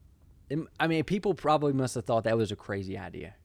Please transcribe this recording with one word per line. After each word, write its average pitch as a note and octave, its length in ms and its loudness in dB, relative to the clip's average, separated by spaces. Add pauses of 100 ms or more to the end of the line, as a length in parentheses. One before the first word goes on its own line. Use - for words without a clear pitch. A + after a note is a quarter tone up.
(500)
im-, D3+ 180 -2 (120)
I D#3+ 80 2
mean, D#3+ 160 2
people G3 280 0
probably D3 400 2
must C3 220 0
have A#2+ 100 -4
thought A2+ 200 2
that A2+ 120 4
was G#2+ 160 2
a G2+ 40 -6
crazy F#2+ 420 -6
idea. F2+ 360 -10 (100)